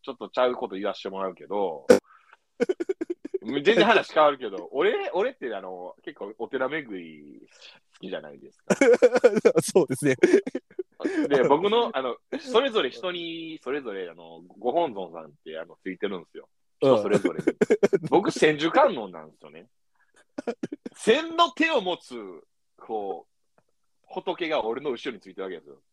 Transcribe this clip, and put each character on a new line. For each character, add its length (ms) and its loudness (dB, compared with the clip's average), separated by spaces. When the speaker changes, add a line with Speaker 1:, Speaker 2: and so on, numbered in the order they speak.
Speaker 1:
ち 80 -12
ょ 20 -10
っ 60 -12
と 100 -12
ち 100 -6
ゃ 80 4
う 80 0
こ 140 -8
と 80 -10
言 80 -8
わ 100 -4
し 80 -14
て 60 -10
も 120 -8
ら 80 -4
う 60 -10
け 120 -20
ど、 400 -4
<laughs> 800 -4
全 220 -4
然 200 6
話 300 4
変 80 6
わ 80 8
る 80 -6
け 100 -8
ど、 220 -10
俺、 420 0
俺 180 -2
っ 40 -20
て 200 -8
あ 60 -8
の、 440 -12
結 140 -14
構 200 -10
お 80 -8
寺 220 -4
巡 340 -8
り 380 -20
好 60 -20
き 80 -12
じ 80 -8
ゃ 40 -8
な 100 -18
い 80 -20
で 140 -20
す 100 -20
か。 140 -4
Speaker 2:
<laughs> 440 4
そ 200 4
う 60 2
で 80 -2
す 80 -8
ね。 100 4
Speaker 1:
で、 200 4
僕 220 4
の、 220 2
あ 80 -4
の、 160 -6
そ 220 2
れ 100 0
ぞ 120 0
れ 80 -2
人 200 -8
に、 520 -10
そ 100 -6
れ 100 -4
ぞ 100 -10
れ、 160 -8
あ 60 -14
の、 280 -18
ご 140 -2
本 220 0
尊 180 -8
さ 100 -12
ん 40 -16
っ 40 -20
て、 140 -12
あ 60 -10
の、 180 -20
つ 80 -8
い 80 -10
て 80 -4
る 140 -6
ん 20 -20
で 80 -20
す 60 -20
よ。 120 -20
人 240 4
そ 60 -2
れ 100 4
ぞ 140 0
れ 80 -8
に。 60 -4
Speaker 2:
う 600 2
ん。 0 -
<laughs> 20 -6
Speaker 1:
僕、 220 2
千 280 2
手 120 0
観 260 4
音 140 -8
な 140 -14
ん 60 -20
で 80 -20
す 60 -20
よ 60 -20
ね。 160 -20
千 420 2
の 140 4
手 200 0
を 100 2
持 160 -4
つ、 180 -18
こ 500 -8
う、 320 -20
仏 420 -6
が 160 -2
俺 160 -4
の 120 -4
後 140 -8
ろ 60 -6
に 80 -16
つ 80 -20
い 60 -20
て 40 -14
る 60 -8
わ 60 -8
け 60 -10
で 60 -18
す 60 -20
よ。 140 -20